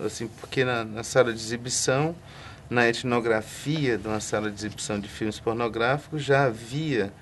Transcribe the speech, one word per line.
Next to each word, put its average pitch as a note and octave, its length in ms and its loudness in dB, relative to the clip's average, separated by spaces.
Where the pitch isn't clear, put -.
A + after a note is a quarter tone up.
assim, A2 240 -4
porque - 340 -2
na, A#2+ 220 0
na A2 180 -8
sala A#2 300 6
de A2 60 -4
exibição, B2+ 760 0
na A#2+ 180 4
etnografia A#2+ 1080 0
de G2 100 -4
uma G#2+ 140 -2
sala G#2+ 300 -2
de G2+ 60 -10
exibição G#2 440 -6
de G2+ 80 -8
filmes G#2+ 320 -6
pornográficos, A#2+ 840 0
já C#3 220 6
havia A#2 680 0